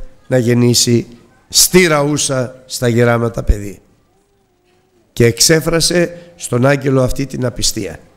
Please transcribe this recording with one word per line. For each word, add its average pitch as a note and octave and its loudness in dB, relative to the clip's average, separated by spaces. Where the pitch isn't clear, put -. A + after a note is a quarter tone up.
να C3 0
γεννήσει A#2+ 2
στη - 4
ραούσα C#3+ -2
στα - -4
γεράματα A#2 0
παιδί». G2+ -2
Και A#2+ 0
εξέφρασε E3 0
στον B2 -2
άγγελο C3+ 2
αυτή C3 -2
την B2 -6
απιστία. G#2 -6